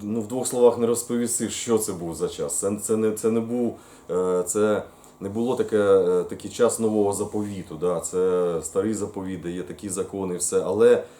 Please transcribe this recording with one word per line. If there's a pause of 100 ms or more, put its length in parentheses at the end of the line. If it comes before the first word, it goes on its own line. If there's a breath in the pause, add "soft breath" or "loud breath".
ну,
в
двох
словах
не
розповісиш,
що
це
був
за
час.
Це,
це
не,
це
не
був, (320 loud breath)
е,
це (360 loud breath)
не
було
таке,
е,
такий
час
нового
заповіту,
да?
Це
старий
заповіт,
де
є
такі
закони
і
все.
Але (160 loud breath)